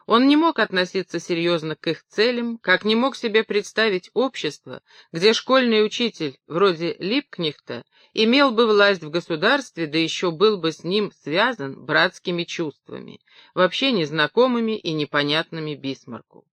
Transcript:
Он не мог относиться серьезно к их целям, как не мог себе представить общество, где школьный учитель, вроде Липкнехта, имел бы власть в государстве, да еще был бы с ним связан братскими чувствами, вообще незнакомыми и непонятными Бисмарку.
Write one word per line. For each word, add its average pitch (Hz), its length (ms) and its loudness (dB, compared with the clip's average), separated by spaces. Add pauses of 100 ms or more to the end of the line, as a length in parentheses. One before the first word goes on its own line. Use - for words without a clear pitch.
Он 247 220 4
не 294 80 6
мог 311 240 2
относиться 185 580 -2
серьезно 170 560 -2
к - 140 -8
их 156 180 -4
целям, 233 520 -2
как 185 260 0
не 220 100 2
мог 247 220 0
себе 220 260 0
представить 208 720 -2
общество, 156 680 -6 (280)
где 185 220 2
школьный 233 520 2
учитель, 196 640 -4
вроде 170 540 0
Липкнехта, 170 840 -6 (320)
имел 247 380 4
бы 226 140 2
власть 202 360 4
в 151 80 -12
государстве, 170 800 -2
да 151 100 -2
еще 165 320 -2
был 196 280 2
бы 160 120 -2
с - 140 -10
ним 190 260 -2 (120)
связан 151 600 -4
братскими 170 600 -2
чувствами, - 760 -10 (320)
вообще 185 380 0
незнакомыми 220 880 0
и 165 140 -8
непонятными 151 840 -2
Бисмарку. 131 800 -12